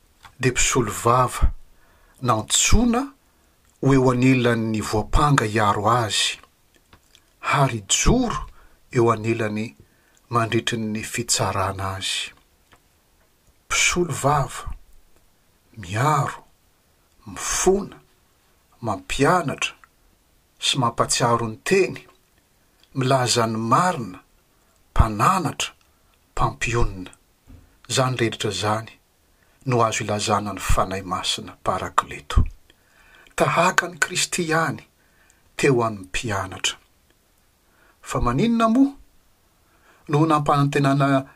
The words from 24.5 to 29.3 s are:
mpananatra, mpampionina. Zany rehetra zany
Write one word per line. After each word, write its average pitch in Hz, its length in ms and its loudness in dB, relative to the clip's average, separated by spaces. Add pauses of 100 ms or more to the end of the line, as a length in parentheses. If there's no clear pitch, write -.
mpananatra, 110 800 0 (600)
mpampionina. 110 800 -2 (800)
Zany 127 280 0
rehetra 110 340 -2
zany 107 400 -4 (760)